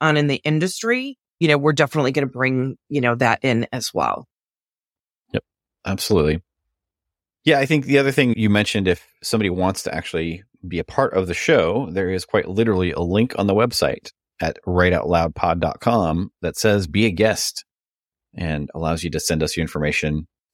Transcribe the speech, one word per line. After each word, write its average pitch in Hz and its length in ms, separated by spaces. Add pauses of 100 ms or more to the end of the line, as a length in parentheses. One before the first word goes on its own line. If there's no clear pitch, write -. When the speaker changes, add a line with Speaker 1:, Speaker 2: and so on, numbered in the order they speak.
Speaker 1:
on 151 160
in 147 100
the 139 160
industry, 226 760 (220)
you 165 80
know, 147 100
we're 147 140
definitely 139 400
gonna 139 160
bring, 131 480 (140)
you 143 100
know, 120 160
that 120 280
in 120 280
as 123 220
well. 57 340 (1040)
Speaker 2:
Yep, - 120 (420)
absolutely. 90 560 (1040)
Yeah, 147 140
I 135 60
think 143 200
the 139 140
other 139 120
thing 127 260
you 107 120
mentioned, 104 400
if - 160 (180)
somebody 110 260
wants 92 340
to - 120
actually 82 480 (240)
be 85 120
a 80 40
part - 300
of 92 140
the 87 60
show, 107 580
there 92 180
is 92 160
quite - 240
literally 95 420
a - 100
link 101 360
on 101 100
the 98 60
website 107 560 (320)
at 82 240
write 90 280
out - 140
loud 82 280
pod 85 260
dot - 180
com 92 520 (100)
that 85 160
says, 101 300
"Be 98 180
a 107 60
guest," 104 520 (680)
and 78 400
allows 80 300
you 85 80
to 76 80
send 78 240
us 76 120
your 85 60
information, 76 680 (260)